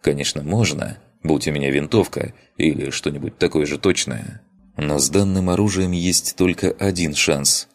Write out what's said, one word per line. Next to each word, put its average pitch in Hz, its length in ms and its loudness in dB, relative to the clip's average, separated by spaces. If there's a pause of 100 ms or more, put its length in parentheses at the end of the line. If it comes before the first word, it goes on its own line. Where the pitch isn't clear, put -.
конечно, 71 400 -2
можно, 80 560 -2 (240)
будь 76 260 2
у 78 40 0
меня 71 180 0
винтовка 73 640 0 (240)
или 71 320 0
что-нибудь 71 480 -6
такое 78 300 0
же 73 100 -6
точное. - 640 -2 (360)
Но 73 200 0
с 67 120 0
данным 95 420 2
оружием 95 400 2
есть 87 440 0
только 90 360 2
один 87 420 0
шанс – - 600 0